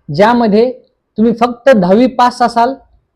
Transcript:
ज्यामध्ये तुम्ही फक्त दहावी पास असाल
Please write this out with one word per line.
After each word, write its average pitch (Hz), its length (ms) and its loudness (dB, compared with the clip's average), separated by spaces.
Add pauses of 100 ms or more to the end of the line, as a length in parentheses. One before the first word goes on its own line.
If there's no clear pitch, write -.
(140)
ज्यामध्ये 226 560 0 (480)
तुम्ही 226 140 0
फक्त 240 380 -2
दहावी 208 360 2
पास 247 360 -2
असाल 240 320 -2 (420)